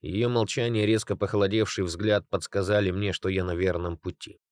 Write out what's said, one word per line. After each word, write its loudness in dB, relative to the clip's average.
Её -2
молчание, 0
резко 2
похолодевший 0
взгляд 0
подсказали 0
мне, -2
что -4
я 0
на -2
верном -2
пути. -12